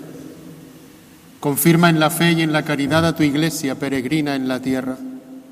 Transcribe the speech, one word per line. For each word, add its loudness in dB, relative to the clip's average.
Confirma 4
en 4
la 4
fe 2
y 2
en 0
la 0
caridad 0
a 0
tu 0
Iglesia 0
peregrina -2
en -4
la -2
tierra, -4